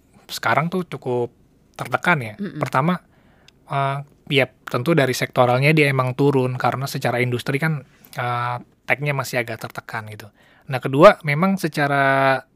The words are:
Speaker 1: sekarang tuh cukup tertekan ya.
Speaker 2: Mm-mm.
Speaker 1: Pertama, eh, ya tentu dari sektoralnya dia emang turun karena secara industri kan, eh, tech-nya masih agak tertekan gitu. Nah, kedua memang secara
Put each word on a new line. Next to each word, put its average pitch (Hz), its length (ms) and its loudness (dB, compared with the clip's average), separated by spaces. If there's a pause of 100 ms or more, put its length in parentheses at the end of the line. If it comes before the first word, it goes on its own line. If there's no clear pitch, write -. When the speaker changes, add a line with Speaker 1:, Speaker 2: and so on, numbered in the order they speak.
(280)
Speaker 1:
sekarang 139 400 0
tuh 185 160 -6
cukup 123 480 -6 (420)
tertekan 151 460 -2
ya. 110 160 -8
Speaker 2:
Mm-mm. - 240 -10
Speaker 1:
Pertama, 160 400 -2 (680)
eh, 139 280 -4 (300)
ya 135 180 2 (200)
tentu 123 260 -2
dari 135 220 2
sektoralnya 131 580 2
dia 151 160 4
emang 127 260 -2
turun 131 440 2
karena 127 280 -2
secara 127 380 -2
industri 123 340 -2
kan, 156 280 -4 (280)
eh, 123 440 -4 (260)
tech-nya 139 300 -4
masih 131 280 -4
agak 117 200 -8
tertekan 110 480 -12
gitu. 107 180 -16 (400)
Nah, 131 140 -4
kedua 156 400 8
memang 165 340 0
secara 139 840 2 (140)